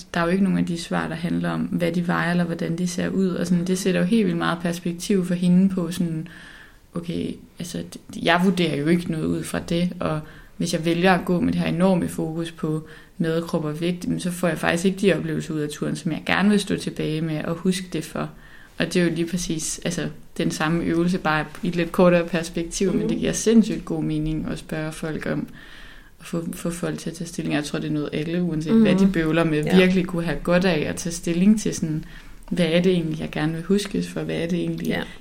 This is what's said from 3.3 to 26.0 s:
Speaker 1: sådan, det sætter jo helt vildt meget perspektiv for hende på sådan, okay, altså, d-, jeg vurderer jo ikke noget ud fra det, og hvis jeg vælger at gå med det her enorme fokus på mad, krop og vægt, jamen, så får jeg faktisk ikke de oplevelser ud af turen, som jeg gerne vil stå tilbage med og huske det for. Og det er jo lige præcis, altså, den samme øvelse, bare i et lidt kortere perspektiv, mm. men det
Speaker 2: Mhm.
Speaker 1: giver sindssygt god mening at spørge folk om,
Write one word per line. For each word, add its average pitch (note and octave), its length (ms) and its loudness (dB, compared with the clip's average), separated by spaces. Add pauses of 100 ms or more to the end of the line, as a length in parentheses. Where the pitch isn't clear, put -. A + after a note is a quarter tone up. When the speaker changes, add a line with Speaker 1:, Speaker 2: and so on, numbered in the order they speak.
Speaker 1:
sådan, F3 200 2
det F#3 120 2
sætter F#3 220 2
jo F3 40 2
helt A3 200 4
vildt E3+ 120 2
meget E3 240 0
perspektiv F3 640 0
for F3+ 80 -2
hende F3+ 420 6
på E3+ 160 -2
sådan, D#3+ 360 -2 (680)
okay, E3+ 380 -4 (260)
altså, F3 180 -8
d-, - 460 -12
jeg E3+ 200 4
vurderer F3 320 2
jo C#3+ 120 -2
ikke F3 240 2
noget D#3+ 140 -2
ud E3+ 180 -2
fra F3 160 -4
det, F3 300 0 (100)
og D#3+ 200 -2 (380)
hvis E3+ 160 -2
jeg E3 120 -2
vælger E3+ 280 4
at F3 120 0
gå F3+ 140 2
med E3+ 140 2
det F3 80 0
her E3 60 0
enorme E3+ 420 2
fokus E3 420 -6
på D#3 360 -4 (300)
mad, E3 240 0
krop E3+ 240 -2
og D3+ 160 -4
vægt, F3 240 -2
jamen, E3 140 -2
så F3 120 -4
får F3 160 -2
jeg D#3 100 0
faktisk E3 280 0
ikke F#3 140 2
de F#3+ 180 4
oplevelser D#3+ 360 -4
ud D#3 60 -2
af D3+ 100 -2
turen, D3+ 260 -4
som D#3 160 -4
jeg - 140 -6
gerne F#3 240 4
vil G#3 100 6
stå F3+ 180 -2
tilbage D#3 440 -4
med D#3 240 -4
og E3+ 100 -4
huske F#3 380 -2
det D3+ 120 -4
for. D3+ 240 -6 (480)
Og E3 160 -2
det - 80 2
er - 20 4
jo E3+ 120 2
lige E3+ 120 -2
præcis, E3+ 580 -4
altså, D#3+ 240 -2 (280)
den E3 140 0
samme E3 320 0
øvelse, E3+ 340 0
bare D#3 280 0 (180)
i - 40 -2
et F3 80 -2
lidt E3+ 160 0
kortere F3 360 6
perspektiv, E3+ 640 -2
mm. - 60 2
men G#3 60 0
det A3 80 0
Speaker 2:
Mhm. - 80 0
Speaker 1:
giver F3 140 0
sindssygt F#3+ 520 4
god D#3+ 180 -2
mening D#3 480 -2
at - 80 -6
spørge D#3 320 -6
folk D#3 400 -6
om, D3+ 160 -2 (720)